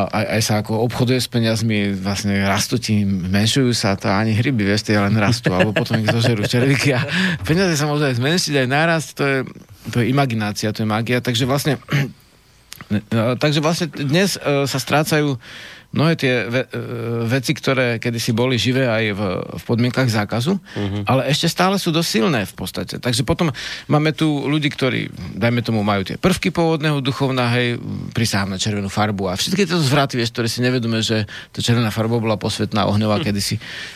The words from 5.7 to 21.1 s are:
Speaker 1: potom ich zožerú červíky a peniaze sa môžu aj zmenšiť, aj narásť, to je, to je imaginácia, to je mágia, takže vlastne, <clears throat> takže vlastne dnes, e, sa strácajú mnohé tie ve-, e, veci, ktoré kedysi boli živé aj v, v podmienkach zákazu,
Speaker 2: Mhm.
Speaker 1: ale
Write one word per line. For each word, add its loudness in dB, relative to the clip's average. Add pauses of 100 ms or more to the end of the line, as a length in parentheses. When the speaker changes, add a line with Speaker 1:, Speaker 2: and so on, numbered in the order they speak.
Speaker 1:
potom 0
ich 0
zožerú 2
červíky 2
a 2 (400)
peniaze 2
sa 0
môžu 0
aj 0
zmenšiť, 0
aj 2
narásť, 2
to -2
je, 2 (500)
to -8
je 2
imaginácia, 0
to -4
je 0
mágia, 0
takže 0
vlastne, 0
<clears throat> -20 (1500)
takže 2
vlastne 0
dnes, 0
e, 0
sa -4
strácajú 2 (520)
mnohé 2
tie 0
ve-, 0
e, -8 (480)
veci, 0
ktoré 0
kedysi -2
boli 2
živé 2
aj 2
v, -4 (320)
v -10
podmienkach 2
zákazu, 0 (160)
Speaker 2:
Mhm. -4
Speaker 1:
ale 2